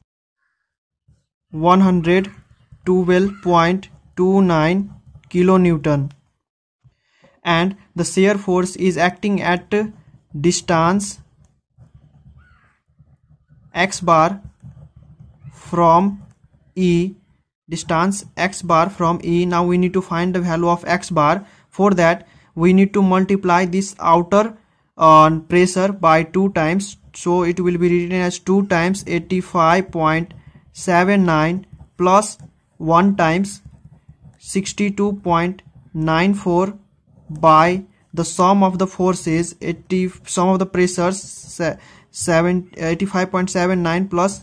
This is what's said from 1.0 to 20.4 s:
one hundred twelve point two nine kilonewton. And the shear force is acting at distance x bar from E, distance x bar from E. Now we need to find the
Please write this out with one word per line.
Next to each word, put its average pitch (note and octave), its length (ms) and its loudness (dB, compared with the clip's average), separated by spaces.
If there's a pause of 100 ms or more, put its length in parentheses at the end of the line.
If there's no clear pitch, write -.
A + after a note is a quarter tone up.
one F3 300 2
hundred F#3 520 2 (520)
twelve F#3 460 2 (120)
point F3 480 0 (260)
two F#3+ 260 2
nine F3+ 480 0 (380)
kilonewton. E3 800 2 (1300)
And E3+ 320 0 (180)
the E3+ 100 -4
shear G3 340 2
force F3+ 380 -2
is F3+ 200 0
acting F3+ 460 -2
at F3 300 -4 (680)
distance F3 800 0 (2500)
x F#3 260 -4
bar E3+ 400 2 (1120)
from E3+ 720 2 (520)
E, F3+ 400 0 (540)
distance E3+ 560 -4 (120)
x F#3 260 -6
bar E3+ 280 0
from E3+ 340 -2
E. E3+ 200 0
Now F3 200 -2
we F3+ 120 0
need F3+ 180 0
to F#3 80 -2
find F3 320 -4
the F3+ 60 -2